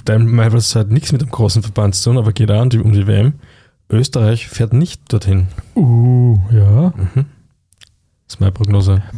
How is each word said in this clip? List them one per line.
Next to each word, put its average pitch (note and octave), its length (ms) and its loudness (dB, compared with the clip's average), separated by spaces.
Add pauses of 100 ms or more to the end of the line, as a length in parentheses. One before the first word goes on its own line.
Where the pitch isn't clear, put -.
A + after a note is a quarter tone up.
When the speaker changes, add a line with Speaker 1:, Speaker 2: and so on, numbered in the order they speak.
Speaker 1:
Dein, A2 220 2
mein A2+ 220 2
Platz A2 220 0
zwei A2+ 100 0
hat G#2 100 -2
nichts C3+ 200 -2
mit C3+ 100 0
einem D3 100 -6
großen - 320 0
Verband G2+ 320 -2
zu - 140 -4
tun, A#2+ 80 2
aber G#2+ 160 0
geht G#2+ 180 0
auch G#2+ 100 2
um B2+ 80 2
die, A#2 100 0
um A2+ 140 0
die G2+ 140 0
W G#2+ 80 0
M. A#2+ 180 2 (560)
Österreich A2+ 600 0
fährt A2+ 240 -4
nicht D3+ 280 0 (100)
dorthin. F#2+ 360 0 (280)
Speaker 2:
Uh, B2 600 2 (140)
ja. A2 440 2
Speaker 1:
Mhm. A2+ 300 -4 (1000)
Das - 100 -20
ist - 60 -10
meine F#2+ 100 0
Prognose. G2 500 0 (160)